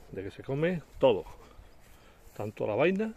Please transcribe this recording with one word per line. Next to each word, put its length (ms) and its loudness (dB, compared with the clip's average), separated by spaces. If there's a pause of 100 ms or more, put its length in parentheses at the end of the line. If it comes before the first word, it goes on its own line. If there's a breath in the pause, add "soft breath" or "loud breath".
(120)
de 120 -8
que 60 -8
se 140 -16
come 400 -2 (160)
todo, 260 6 (1120 soft breath)
tanto 300 -4
la 80 2
vaina 420 2